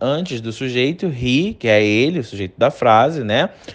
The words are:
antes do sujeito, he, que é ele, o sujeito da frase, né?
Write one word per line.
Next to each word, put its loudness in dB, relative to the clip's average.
antes -4
do -8
sujeito, -4
he, -2
que -6
é 4
ele, 2
o -8
sujeito -10
da 2
frase, 2
né? 0